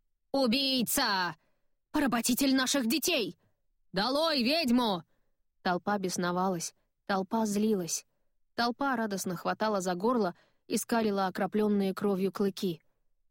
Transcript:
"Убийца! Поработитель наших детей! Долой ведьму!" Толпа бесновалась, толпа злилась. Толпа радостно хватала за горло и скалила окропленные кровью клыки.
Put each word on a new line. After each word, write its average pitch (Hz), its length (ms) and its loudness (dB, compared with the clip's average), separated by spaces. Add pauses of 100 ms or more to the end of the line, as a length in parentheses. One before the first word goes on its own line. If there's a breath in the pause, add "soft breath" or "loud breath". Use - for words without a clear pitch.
(320)
"Убийца! 247 1040 0 (560)
Поработитель 262 640 2
наших 254 320 0
детей! 262 500 -2 (540)
Долой 277 500 0
ведьму!" 240 640 2 (580)
Толпа 196 360 0
бесновалась, 180 760 -2 (320)
толпа 202 400 0
злилась. 208 580 0 (520)
Толпа 247 400 0
радостно 196 400 -4
хватала 196 440 -2
за 180 140 -2
горло 202 400 0 (320 soft breath)
и - 100 -2
скалила 208 520 0
окропленные 202 680 0
кровью 196 380 0
клыки. 196 500 -2 (480)